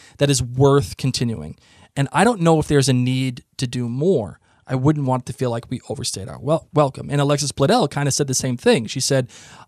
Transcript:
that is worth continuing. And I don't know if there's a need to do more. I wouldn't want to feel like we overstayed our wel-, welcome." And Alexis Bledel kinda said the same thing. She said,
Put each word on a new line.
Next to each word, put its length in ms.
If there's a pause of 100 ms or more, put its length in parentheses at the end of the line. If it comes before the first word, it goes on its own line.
(200)
that 100
is 120
worth 540
continuing. 600 (400)
And 160
I 100
don't 160
know 200
if 100
there's 180
a 60
need 500 (140)
to 100
do 220
more. 500 (280)
I 80
wouldn't 300
want 220
to 60
feel 180
like 180
we 200
overstayed 400
our 100
wel-, 340
welcome." 360
And 100
Alexis 320
Bledel 400
kinda 200
said 160
the 60
same 220
thing. 300
She 160
said, 280 (380)